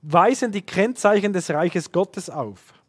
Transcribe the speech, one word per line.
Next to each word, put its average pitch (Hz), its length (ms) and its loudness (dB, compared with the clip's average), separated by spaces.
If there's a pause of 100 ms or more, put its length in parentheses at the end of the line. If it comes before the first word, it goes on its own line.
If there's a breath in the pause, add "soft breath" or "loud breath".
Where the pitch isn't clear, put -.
weisen 190 480 4
die 196 120 -4
Kennzeichen 208 680 0
des 180 180 -4
Reiches 165 420 -2
Gottes 190 360 -2
auf. 110 460 -10 (140)